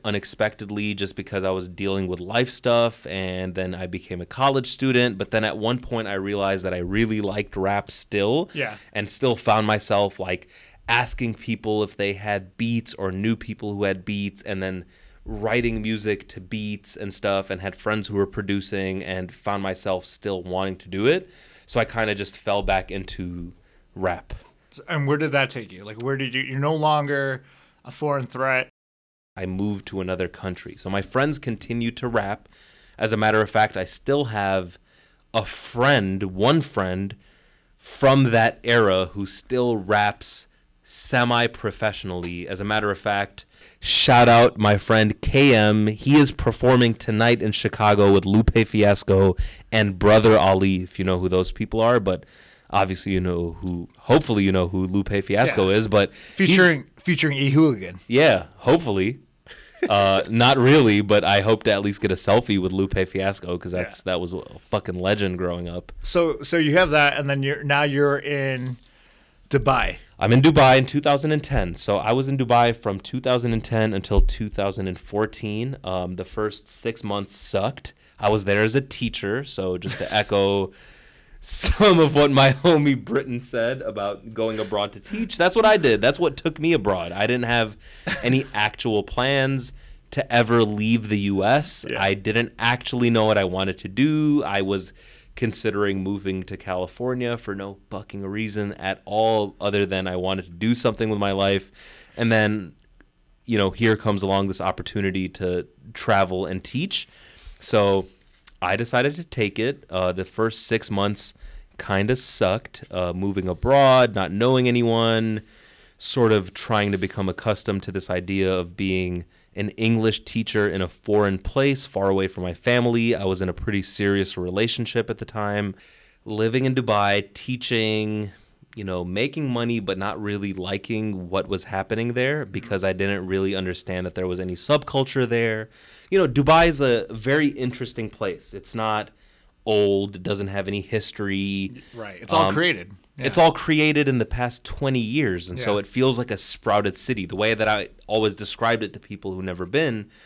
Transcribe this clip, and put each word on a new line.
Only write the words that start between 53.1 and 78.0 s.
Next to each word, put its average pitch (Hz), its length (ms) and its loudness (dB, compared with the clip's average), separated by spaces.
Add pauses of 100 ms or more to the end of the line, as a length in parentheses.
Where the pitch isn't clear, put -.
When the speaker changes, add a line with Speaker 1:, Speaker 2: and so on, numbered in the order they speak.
Speaker 1:
you 92 80 0
know 87 400 -4
who, 87 280 -6 (120)
hopefully 120 440 2
you 95 80 4
know 90 160 2
who 92 180 -2
Lupe 98 380 -2
Fiasco 101 460 2
Speaker 2:
Yeah. 101 60 4
Speaker 1:
is. 110 120 0
But 101 220 2 (260)
he's 185 140 2
Speaker 2:
Featuring, 175 360 4 (100)
featuring 156 400 -2
E 135 140 0
Hooligan. 104 580 2
Speaker 1:
Yeah, 120 380 4 (120)
hopefully. 117 640 2 (680)
Uh, 101 400 4
not 120 300 4
really, 123 420 6
but 104 220 4
I 98 200 2
hope 110 220 2
to 110 80 2
at 101 100 0
least 101 180 -4
get 98 100 0
a 92 40 0
selfie 104 460 2
with 90 120 -2
Lupe 95 340 -2
Fiasco, 95 520 -4
'cause 87 140 -10
that's, 90 320 -6
Speaker 2:
Yeah. 92 80 -2
Speaker 1:
that 87 80 -2
was 87 120 -8
a 92 80 -8 (300)
fucking 92 280 -4
legend 95 400 0
growing 87 300 -4
up. 87 240 -12 (100)
Speaker 2:
So, 170 400 0
so 156 140 -2
you 156 200 2
have 180 140 4
that, 147 280 4
and 139 120 -4
then 139 120 -2
you're, 139 200 -4
now 143 200 2
you're 143 360 2
in 131 600 -4 (720)
Dubai. 120 480 2 (200)
Speaker 1:
I'm 104 140 4
in 127 80 8
Dubai 135 380 8
in 131 80 2
two 147 140 -2
thousand 147 300 2
and 147 140 0
ten. 95 300 -2
So 101 240 0
I 110 140 0
was 131 140 2
in 139 120 -2
Dubai 120 360 4
from 101 240 -4
two 123 220 -8
thousand 123 320 0
and 110 100 -2
ten 110 300 0
until 98 300 2
two - 260 0
thousand 98 400 -4
and 90 100 -6
fourteen. 107 880 -4
Um, 90 320 -4
the 92 80 -8
first - 440 -6
six - 360 -10
months 101 320 -6
sucked. - 560 -4 (260)